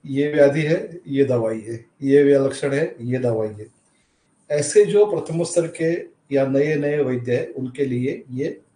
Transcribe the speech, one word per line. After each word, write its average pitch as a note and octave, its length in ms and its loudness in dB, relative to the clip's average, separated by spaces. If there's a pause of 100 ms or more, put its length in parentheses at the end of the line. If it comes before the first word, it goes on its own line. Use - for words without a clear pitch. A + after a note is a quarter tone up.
ये D3 280 -2
व्याधि C#3+ 280 4
है, D#3+ 460 -4
ये C3+ 180 2
दवाई A2+ 340 -2
है, A#2 260 -12 (160)
ये C#3 220 6
लक्षण C#3 500 2
है, C#3+ 280 -2
ये B2 180 -4
दवाई A2+ 280 -2
है। G#2 360 -16 (680)
ऐसे D3 340 4
जो G#3 200 4
प्रथम E3 380 -4
स्तर E3 240 -2
के E3 420 -4 (260)
या C3+ 100 2
नए-नए D3 520 0
वैद्य B2 400 -2
हैं, D#3+ 160 -6
उनके C3 320 -4
लिए B2 440 -4
ये C3+ 320 -8 (140)